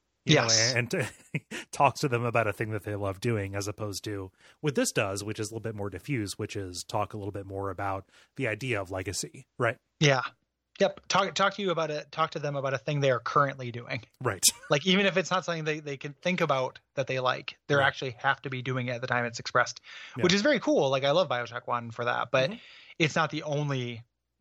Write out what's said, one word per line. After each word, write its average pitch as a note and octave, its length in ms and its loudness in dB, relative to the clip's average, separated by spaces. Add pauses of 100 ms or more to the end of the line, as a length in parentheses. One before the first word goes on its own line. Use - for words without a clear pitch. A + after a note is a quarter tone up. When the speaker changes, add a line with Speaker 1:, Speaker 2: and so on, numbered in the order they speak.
(260)
Speaker 1:
You D3+ 100 8
know, C3 60 6
Speaker 2:
Yes. A2+ 320 2
Speaker 1:
and, A#2 180 0
and D3+ 180 0 (300)
<laughs> - 320 -14
talks C#3 280 4
to D3+ 80 2
them A#2+ 180 0
about A#2 200 2
a G#2 60 0
thing A2 200 -4
that G#2+ 120 -6
they G#2 120 -4
love G2 220 -4
doing, G2+ 360 -2
as G2+ 120 -4
opposed G#2 380 -8
to G2 260 -8 (300)
what D3 140 0
this B3 180 0
does, G2+ 320 -2
which G#2+ 160 -6
is G#2 100 -6
a A2 40 -10
little A2 80 -8
bit A2 120 -6
more G2+ 140 -4
diffuse, G2 500 -6
which G#2+ 180 -6
is F#2 280 -8
talk G#2 300 -4
a - 20 -8
little G2+ 160 -8
bit G2+ 140 -10
more G2 240 -6
about G2 340 -4 (320)
the C3+ 100 -4
idea A2 320 -2
of F#2 120 -6
legacy, F#2+ 560 -6 (120)
right? A#2+ 200 2 (220)
Speaker 2:
Yeah. C#3 200 6 (580)
Yep. - 300 2
Talk, F#3 260 2
talk G3 220 2
to G#3+ 60 -6
you F#3+ 100 0
about D#3+ 180 -2
it. D3+ 200 -8
Talk D#3+ 200 0
to - 80 -8
them C#3+ 180 -2
about C3+ 160 -2
a C3+ 60 0
thing D3 220 -2
they C#3 100 6
are A#2+ 100 4
currently C3+ 520 0
doing. A#2+ 300 -8 (200)
Speaker 1:
Right. G#2+ 260 0
<laughs> - 60 -2 (160)
Speaker 2:
Like, D3 160 2
even F#3+ 180 6
if F3+ 120 2
it's F3+ 160 0
not F#3 120 0
something E3 200 -4
they, D3+ 160 -2
they C#3+ 160 -8
can C#3+ 160 -10 (100)
think F3+ 180 0
about C3+ 380 0 (160)
that C3 140 -2
they C3 100 -2
like, B2+ 480 -2
they D3 80 2
Speaker 1:
Right. C#3 100 6
Speaker 2:
actually C3+ 340 0
have C#3 240 0
to C#3 80 -6
be B2+ 120 -6
doing B2+ 240 -2
it B2+ 60 -4
at A#2+ 80 -6
the B2+ 80 -4
time A#2+ 160 0
it's A#2 160 -6
expressed, - 400 0 (360)
Speaker 1:
Yeah. B2 60 -4
Speaker 2:
which C3 100 6
is G3+ 100 4
very C#4+ 180 4
cool. G3+ 300 4
Like, C3 120 2
I C#3 80 4
love E3 180 4
BioShock A#2+ 380 -4
One A#2+ 240 -4
for A#2 140 -6
that, A#2+ 260 0
but C3 200 2
Speaker 1:
Mm-hmm. A#3 80 -12 (420)
Speaker 2:
it's D#3+ 160 2
not D#3+ 140 2
the D3+ 120 -6
only C#3 640 -2 (360)